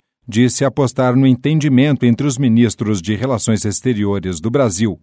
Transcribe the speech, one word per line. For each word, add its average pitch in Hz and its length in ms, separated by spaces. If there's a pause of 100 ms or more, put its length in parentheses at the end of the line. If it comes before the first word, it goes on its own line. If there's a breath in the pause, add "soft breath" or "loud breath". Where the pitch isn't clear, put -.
(260)
disse 117 380
apostar 127 540
no 135 100
entendimento 135 800
entre 120 200
os 131 120
ministros 113 640
de 104 120
Relações 110 520
Exteriores 101 760
do 98 100
Brasil, 113 540